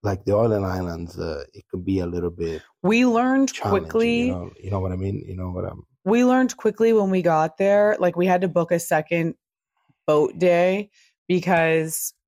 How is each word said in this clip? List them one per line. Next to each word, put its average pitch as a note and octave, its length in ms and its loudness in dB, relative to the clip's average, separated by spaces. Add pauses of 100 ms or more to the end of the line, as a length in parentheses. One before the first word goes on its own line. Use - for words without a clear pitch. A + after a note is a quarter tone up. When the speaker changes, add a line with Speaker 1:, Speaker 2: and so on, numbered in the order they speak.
Speaker 1:
like G2 220 -4
the G2 80 0
Oiland G#2+ 320 2
Islands, F2 540 -6
uh, D#2 340 -8
it - 160 -20
could F#2 160 -10
be F#2+ 140 0
a F2+ 80 -2
little F2 240 -4
bit E2 320 -6 (200)
Speaker 2:
We A3+ 240 2
learned B3+ 460 2
Speaker 1:
challenging, G3+ 380 -2
Speaker 2:
quickly A#3 360 0
Speaker 1:
you B3+ 60 -2
know, F2+ 180 -8 (120)
you G2 80 -10
know G2 80 -2
what F#2 140 -4
I F2+ 40 -6
mean? G2 300 -6
You F#2+ 80 -12
know F#2 160 -8
what F2+ 140 -6
I'm - 180 -12 (220)
Speaker 2:
We A#3 200 4
learned B3+ 320 2
quickly A3+ 360 0
when G3+ 180 2
we F#3 120 0
got D#3+ 360 2
there, G3+ 400 4
like, F3 180 0
we F3 100 2
had F3+ 160 2
to F#3+ 60 -2
book E3 220 0
a E3+ 80 2
second E3 560 -2 (720)
boat D3+ 320 2
day F3+ 520 2 (360)
because E3 880 0 (140)